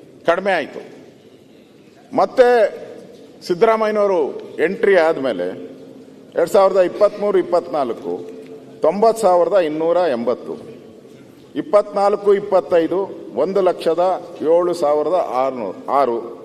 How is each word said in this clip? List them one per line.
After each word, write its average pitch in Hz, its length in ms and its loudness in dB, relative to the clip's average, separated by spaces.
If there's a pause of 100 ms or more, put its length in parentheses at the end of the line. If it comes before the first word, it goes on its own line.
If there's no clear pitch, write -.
(260)
ಕಡಿಮೆ 190 260 0
ಆಯ್ತು. 151 300 -4 (1400)
ಮತ್ತೆ 233 640 2 (680)
ಸಿದ್ದರಾಮಯ್ಯನವರು 208 920 2 (240)
ಎಂಟ್ರಿ 190 320 2
ಆದ್ಮೇಲೆ 135 520 0 (880)
ಎರಡ್ 170 140 0
ಸಾವಿರದ 190 300 4
ಇಪ್ಪತ್ಮೂರು 196 600 2
ಇಪ್ಪತ್ನಾಲ್ಕು 135 840 -4 (600)
ತೊಂಬತ್ತು 208 400 2
ಸಾವಿರದ 180 340 4
ಇನ್ನೂರ 165 420 0
ಎಂಬತ್ತು, 123 600 -2 (1000)
ಇಪ್ಪತ್ನಾಲ್ಕು 202 800 2
ಇಪ್ಪತ್ತೈದು 180 1000 -2
ಒಂದು 185 260 0
ಲಕ್ಷದ 175 600 0 (200)
ಏಳು 170 320 2
ಸಾವಿರದ 151 580 0
ಆರುನೂರು, 123 580 -4
ಆರು. 120 560 -2